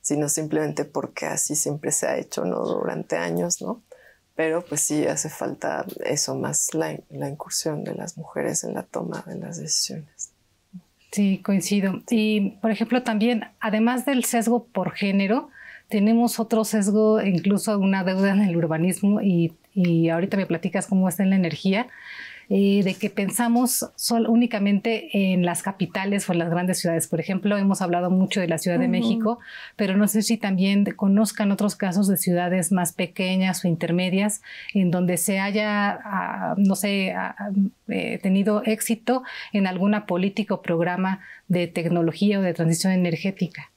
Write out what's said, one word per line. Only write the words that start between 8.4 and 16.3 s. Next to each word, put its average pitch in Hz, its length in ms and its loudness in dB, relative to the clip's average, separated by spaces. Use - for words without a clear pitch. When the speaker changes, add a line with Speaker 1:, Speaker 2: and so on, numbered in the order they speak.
Speaker 1:
en - 80 -6
la - 100 -8
toma - 440 -8
de - 100 -12
las 165 220 -12
decisiones. - 760 -8
Speaker 2:
Sí, 196 240 2
coincido. 196 720 0
Y, 214 520 2
por 226 100 0
ejemplo, 226 320 0
también, 220 420 0
además 226 440 0
del 269 200 0
sesgo 233 400 0
por 180 260 -4
género, 196 580 0
tenemos 226 500 2